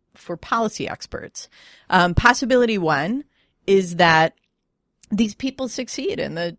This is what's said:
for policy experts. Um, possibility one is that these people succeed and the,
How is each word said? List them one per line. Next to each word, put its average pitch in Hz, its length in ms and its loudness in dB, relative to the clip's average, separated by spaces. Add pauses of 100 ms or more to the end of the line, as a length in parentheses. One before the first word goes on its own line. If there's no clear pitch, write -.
(140)
for - 220 -12
policy 220 520 -4
experts. - 600 -14 (420)
Um, 175 240 4
possibility 247 640 4
one 165 460 -2 (440)
is 190 300 2
that 165 360 4 (800)
these 214 240 -2
people 262 320 -8
succeed 262 520 -8
and 147 160 -6
the, 170 240 -6